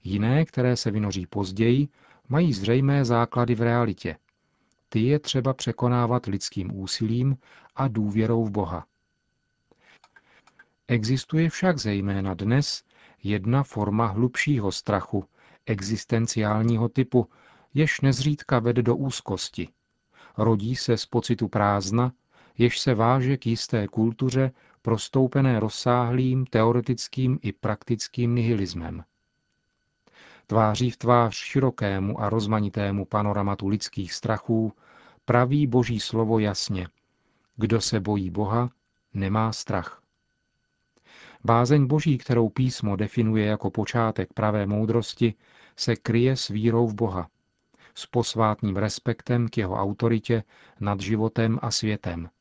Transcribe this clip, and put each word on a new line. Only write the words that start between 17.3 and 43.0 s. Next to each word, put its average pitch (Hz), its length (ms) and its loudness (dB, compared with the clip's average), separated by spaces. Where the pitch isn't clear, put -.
jež 147 260 0
nezřídka 135 580 0
vede 120 240 2
do 117 140 2
úzkosti. 101 720 -6
Rodí 110 380 2
se 120 200 0
z - 100 -8
pocitu 113 420 -2
prázdna, 104 640 0
jež 117 200 4
se 131 160 2
váže 123 420 2
k - 100 -8
jisté 113 420 -2
kultuře, 127 640 0
prostoupené 127 800 2
rozsáhlým 123 840 0
teoretickým 123 960 0
i 107 100 -4
praktickým 117 840 -4
nihilismem. 87 680 -2
Tváří 110 420 2
v - 60 -14
tvář 117 380 4
širokému 107 880 -2
a 107 80 0
rozmanitému 104 760 0
panoramatu 101 640 -2
lidských 101 440 -4
strachů 110 600 -2
praví 127 420 4
Boží 117 340 2
slovo 113 380 0
jasně: 98 500 -2
„Kdo 113 240 0
se 107 200 -2
bojí 98 300 -2
Boha, 104 400 -2
nemá 107 380 0
strach.“ - 500 -6
Bázeň 127 400 4
Boží, 147 320 2
kterou 117 300 2
písmo 110 480 -2
definuje 110 500 0